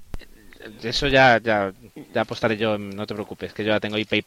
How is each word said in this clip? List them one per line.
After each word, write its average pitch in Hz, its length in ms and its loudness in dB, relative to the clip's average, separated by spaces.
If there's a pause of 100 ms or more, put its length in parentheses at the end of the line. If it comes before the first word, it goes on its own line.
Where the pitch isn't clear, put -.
(840)
eso 120 260 -2
ya, 131 320 8
ya, 104 320 0 (420)
ya 117 60 2
apostaré 113 360 -2
yo, 107 220 -2
no 101 280 -10
te 107 80 -8
preocupes, 104 380 -10
que 107 120 -6
yo 107 80 2
ya 104 80 2
tengo 107 160 -4
ahí 107 80 0
Pay-, 107 220 -2